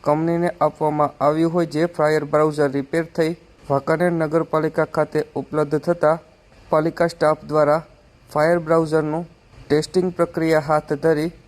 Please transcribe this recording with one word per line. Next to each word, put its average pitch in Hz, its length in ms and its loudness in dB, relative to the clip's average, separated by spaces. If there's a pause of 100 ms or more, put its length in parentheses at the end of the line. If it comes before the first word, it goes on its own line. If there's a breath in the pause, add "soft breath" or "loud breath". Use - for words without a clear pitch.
કંપનીને 170 460 0 (100)
આપવામાં 151 600 0
આવ્યું 160 340 0
હોય, 170 200 -2
જે 156 140 0
ફાયર 156 380 0
બ્રાઉઝર 151 460 2
રિપેર 139 340 -4 (120)
થઈ 165 200 0 (320)
વાંકાનેર 160 420 0
નગરપાલિકા 160 760 -2
ખાતે 151 340 -2 (160)
ઉપલબ્ધ 151 500 -2
થતા 165 320 2 (520)
પાલિકા 165 380 0
સ્ટાફ 156 420 0
દ્વારા 151 320 2 (480)
ફાયર 165 300 2
બ્રાઉઝરનું 160 680 0 (400)
ટેસ્ટિંગ 175 500 0
પ્રક્રિયા 160 500 0
હાથ 151 240 0 (120)
ધરી 160 280 0 (160)